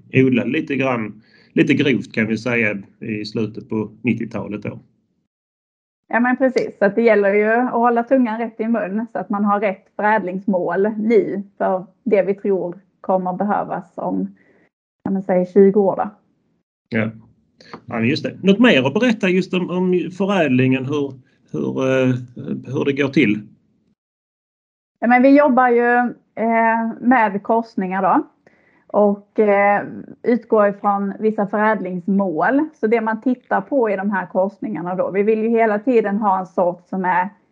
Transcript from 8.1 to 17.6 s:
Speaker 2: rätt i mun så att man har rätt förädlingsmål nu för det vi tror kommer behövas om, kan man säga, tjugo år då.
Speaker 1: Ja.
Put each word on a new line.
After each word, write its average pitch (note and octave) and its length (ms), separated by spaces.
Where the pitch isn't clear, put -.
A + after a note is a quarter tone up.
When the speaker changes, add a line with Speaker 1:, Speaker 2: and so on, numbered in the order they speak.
Speaker 2:
rätt A3+ 200
i A3+ 80
mun A3 440
så - 80
att F#3 100
man G3+ 160
har G3+ 140
rätt G3 260
förädlingsmål F#3+ 1000
nu G#3 460
för F#3+ 280
det G#3 180
vi F#3 120
tror F#3 460
kommer F#3 320
behövas F#3 640
om, F#3+ 400
kan G3 100
man F#3+ 100
säga, F3+ 220
tjugo G3 340
år F#3+ 160
då. G#3 140
Speaker 1:
Ja. A2 220